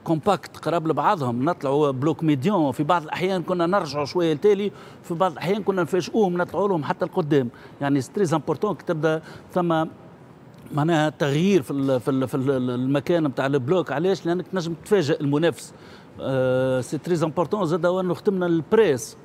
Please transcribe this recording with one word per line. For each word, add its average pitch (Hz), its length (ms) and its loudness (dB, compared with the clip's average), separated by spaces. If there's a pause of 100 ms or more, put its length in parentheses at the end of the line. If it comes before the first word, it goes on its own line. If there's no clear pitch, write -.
compact، 165 540 0
قراب 160 300 -2
لبعضهم، 143 580 0
نطلعوا 143 460 0
بلوك 135 320 -2
ميديون، 151 480 2
في 151 120 -2
بعض 170 200 0
الأحيان 175 400 -4
كنا 175 220 0
نرجعوا 156 400 0
شوية 165 280 0
لتالي، 196 380 2 (320)
في 180 100 -8
بعض 175 180 2
الأحيان 175 320 -2
كنا 190 180 0
نفاجئوهم 180 560 0
نطلعوا 175 300 -2
لهم 175 160 0
حتى 139 220 -4
القدام، 147 440 0 (320)
يعني 143 200 0
سي 123 100 -8
تري 170 240 0
امبورتون 160 400 -2
كي - 100 -16
تبدا 160 360 0 (320)
ثم 170 320 2 (880)
معناها 151 360 2
تغيير 160 520 2
في - 100 -8
ال-، 135 280 0
في 143 120 -2
ال-، 131 160 0
في 143 100 -4
ال-، 131 320 0
المكان 139 540 0
نتاع 131 220 0
البلوك. 143 460 0
علاش؟ 170 340 0
لأنك 170 220 -2
تنجم 170 260 -4 (120)
تفاجئ 160 360 2
المنافس. 147 520 0 (480)
آه، 131 600 0
سي 147 160 -6
تري 170 260 -2
امبورتون 175 420 -2
زاد 165 200 0
أنه 180 280 0
ختمنا 185 320 0
البريس 165 800 2